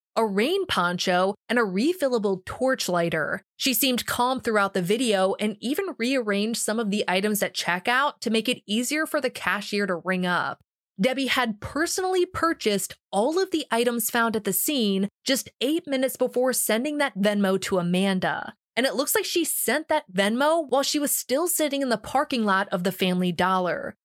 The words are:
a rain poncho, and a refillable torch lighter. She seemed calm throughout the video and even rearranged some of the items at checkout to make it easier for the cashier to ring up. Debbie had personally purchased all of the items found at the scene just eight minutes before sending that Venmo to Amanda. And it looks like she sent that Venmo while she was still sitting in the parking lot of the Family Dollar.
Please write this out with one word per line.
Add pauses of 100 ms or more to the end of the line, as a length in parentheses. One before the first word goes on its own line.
(160)
a
rain
poncho, (140)
and
a
refillable
torch
lighter. (160)
She
seemed
calm
throughout
the
video
and
even
rearranged
some
of
the
items
at
checkout
to
make
it
easier
for
the
cashier
to (100)
ring
up. (380)
Debbie
had
personally
purchased (160)
all
of
the
items
found
at
the
scene (160)
just (100)
eight
minutes
before
sending
that
Venmo
to
Amanda. (220)
And
it
looks
like
she
sent
that
Venmo
while
she
was
still
sitting
in
the
parking
lot
of
the
Family
Dollar. (120)